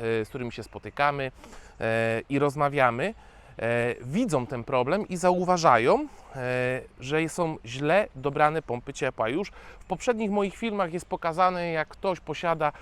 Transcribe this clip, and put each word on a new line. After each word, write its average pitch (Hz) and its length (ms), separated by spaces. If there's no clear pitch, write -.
e, 107 40
z - 40
którymi 123 220
się 113 120
spotykamy, 139 680
e, 113 500
i 139 100
rozmawiamy, 143 720
e, 120 420
widzą 143 460
ten 120 160
problem 135 440
i 180 100
zauważają, 180 920
e, 127 460
że 151 300
są 165 360
źle 147 500
dobrane 147 460
pompy 120 320
ciepła. 123 360
Już 170 220
w - 60
poprzednich 214 460
moich 202 240
filmach 202 380
jest 175 120
pokazane, 175 640
jak 156 160
ktoś - 320
posiada 156 520